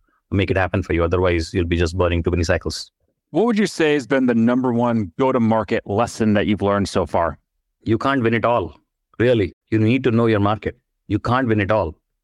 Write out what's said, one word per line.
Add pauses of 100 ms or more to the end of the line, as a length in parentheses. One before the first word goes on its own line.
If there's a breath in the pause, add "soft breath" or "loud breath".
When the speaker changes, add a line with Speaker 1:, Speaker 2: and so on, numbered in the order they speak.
(300)
Speaker 1:
make
it
happen
for
you.
Otherwise,
you'll
be
just
burning
too
many
cycles. (380)
Speaker 2:
What
would
you
say
has
been
the
number
one
go-to-market
lesson
that
you've
learned
so
far? (440)
Speaker 1:
You
can't
win
it
all, (380)
really. (180)
You
need
to
know
your
market. (300)
You
can't
win
it
all. (240)